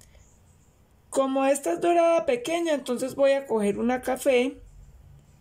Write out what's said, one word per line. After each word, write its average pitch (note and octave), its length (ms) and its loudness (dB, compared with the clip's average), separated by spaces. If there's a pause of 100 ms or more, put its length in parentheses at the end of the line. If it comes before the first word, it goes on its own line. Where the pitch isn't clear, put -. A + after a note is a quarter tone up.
(1080)
Como C4+ 360 0
esta C#4 260 0
es E4+ 80 -4
dorada E4+ 460 2
pequeña, D#4+ 480 -2
entonces B3+ 420 -4
voy C4+ 160 4
a C4+ 160 -2
coger G#3 320 -2
una B3 220 -2
café C4 560 0 (840)